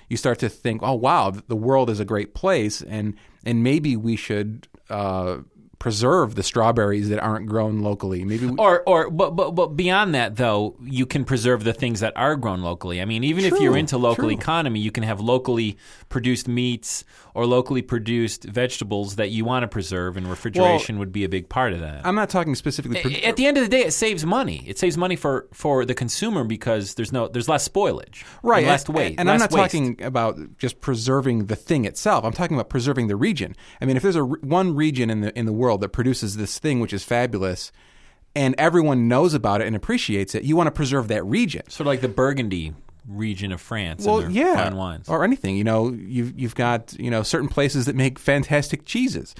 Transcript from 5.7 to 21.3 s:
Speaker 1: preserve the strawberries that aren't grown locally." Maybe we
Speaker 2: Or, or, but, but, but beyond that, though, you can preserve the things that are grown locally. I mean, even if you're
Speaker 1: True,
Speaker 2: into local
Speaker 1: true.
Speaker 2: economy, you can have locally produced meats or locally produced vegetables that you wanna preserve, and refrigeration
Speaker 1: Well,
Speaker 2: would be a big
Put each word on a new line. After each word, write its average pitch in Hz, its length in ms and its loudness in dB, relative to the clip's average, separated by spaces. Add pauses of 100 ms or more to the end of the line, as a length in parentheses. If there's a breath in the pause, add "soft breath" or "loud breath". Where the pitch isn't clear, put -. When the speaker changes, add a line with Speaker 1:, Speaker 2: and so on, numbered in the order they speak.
Speaker 1:
preserve 120 540 2
the 98 80 -2
strawberries 104 680 2
that 107 100 0
aren't 110 260 -2
grown 110 340 0
locally." 98 440 -2
Maybe 113 220 -2
we 127 100 -2
Speaker 2:
Or, 180 300 6
or, 170 240 4
but, 156 260 0
but, 170 140 0
but 170 260 2
beyond 185 380 2
that, 110 220 0
though, 107 440 0
you 127 240 -2
can 127 220 -2
preserve 120 380 2
the 113 100 2
things 113 260 -2
that 110 160 -2
are 147 200 2
grown 98 260 -2
locally. 87 400 -4
I - 20 -2
mean, 113 180 -2
even 160 220 0
if 180 60 4 (100)
you're 196 120 6
Speaker 1:
True, - 20 4
Speaker 2:
into 147 240 0
local 120 300 2
Speaker 1:
true. - 20 2
Speaker 2:
economy, 151 500 -2
you 107 100 -2
can 113 120 -4
have 107 180 -4
locally 117 560 0 (320 loud breath)
produced 123 400 -2
meats 123 560 -2 (300 loud breath)
or 117 120 0
locally 127 360 2
produced 117 600 -2
vegetables 104 720 -4
that 107 140 -2
you 110 140 -2
wanna 120 220 0
preserve, 90 500 -4
and 92 120 -6
refrigeration 151 680 2
Speaker 1:
Well, 101 60 -4
Speaker 2:
would 95 120 -4
be 101 120 -2
a 90 40 -2
big 92 200 -4